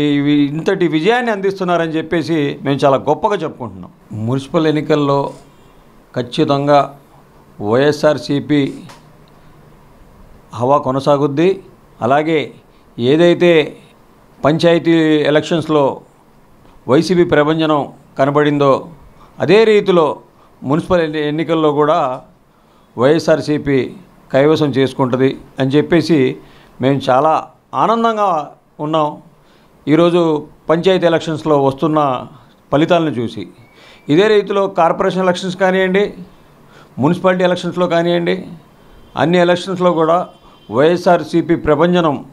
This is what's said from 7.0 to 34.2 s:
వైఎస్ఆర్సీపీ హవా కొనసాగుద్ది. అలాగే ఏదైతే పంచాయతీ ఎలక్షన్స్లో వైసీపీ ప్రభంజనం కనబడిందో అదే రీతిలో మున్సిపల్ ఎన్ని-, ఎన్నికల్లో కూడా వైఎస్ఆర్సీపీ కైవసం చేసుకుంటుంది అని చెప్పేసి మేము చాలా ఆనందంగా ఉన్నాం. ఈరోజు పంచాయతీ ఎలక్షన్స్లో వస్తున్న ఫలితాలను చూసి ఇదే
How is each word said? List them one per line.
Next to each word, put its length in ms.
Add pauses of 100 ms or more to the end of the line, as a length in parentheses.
వైఎస్ఆర్సీపీ 1120 (1800)
హవా 240
కొనసాగుద్ది. 840 (380)
అలాగే 500 (480)
ఏదైతే 800 (680)
పంచాయతీ 460 (400)
ఎలక్షన్స్లో 680 (880)
వైసీపీ 340
ప్రభంజనం 640 (320)
కనబడిందో 680 (500)
అదే 240
రీతిలో 560 (440)
మున్సిపల్ 380
ఎన్ని-, 200
ఎన్నికల్లో 500
కూడా 500 (760)
వైఎస్ఆర్సీపీ 960 (380)
కైవసం 340
చేసుకుంటుంది 720 (200)
అని 100
చెప్పేసి 680 (440)
మేము 280
చాలా 380 (260)
ఆనందంగా 800 (280)
ఉన్నాం. 380 (720)
ఈరోజు 600 (220)
పంచాయతీ 360
ఎలక్షన్స్లో 580
వస్తున్న 640 (440)
ఫలితాలను 380
చూసి 380 (600)
ఇదే 180